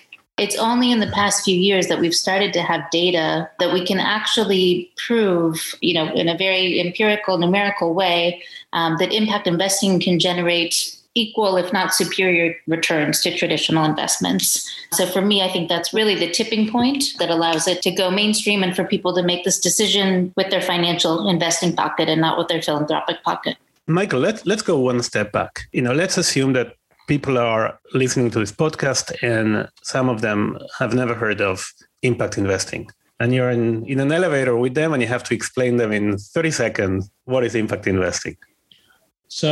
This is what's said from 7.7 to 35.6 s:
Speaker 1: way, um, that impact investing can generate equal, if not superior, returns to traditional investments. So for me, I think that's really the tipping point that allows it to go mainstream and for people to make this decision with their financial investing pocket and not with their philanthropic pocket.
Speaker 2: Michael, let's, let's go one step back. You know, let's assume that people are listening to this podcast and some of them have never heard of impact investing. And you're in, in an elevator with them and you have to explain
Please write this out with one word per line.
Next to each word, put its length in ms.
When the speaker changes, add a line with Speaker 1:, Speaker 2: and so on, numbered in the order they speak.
Speaker 1:
way, 500
um, 260
that 140
impact 340
investing 540
can 180
generate 800
equal, 420
if 140
not 220
superior, 640
returns 560
to 160
traditional 480
investments. 840
So 120
for 160
me, 220
I 80
think 180
that's 240
really 220
the 160
tipping 360
point 360
that 100
allows 380
it 160
to 80
go 180
mainstream 540
and 120
for 80
people 300
to 80
make 220
this 160
decision 760
with 140
their 100
financial 680
investing 460
pocket 340
and 100
not 200
with 80
their 160
philanthropic 580
pocket. 360
Speaker 2:
Michael, 360
let's, 260
let's 160
go 160
one 240
step 280
back. 400
You 120
know, 100
let's 240
assume 360
that 240
people 300
are 400
listening 380
to 80
this 120
podcast 720
and 480
some 260
of 120
them 360
have 160
never 180
heard 280
of 300
impact 380
investing. 500
And 160
you're 160
in, 340
in 140
an 120
elevator 460
with 160
them 200
and 100
you 60
have 160
to 100
explain 420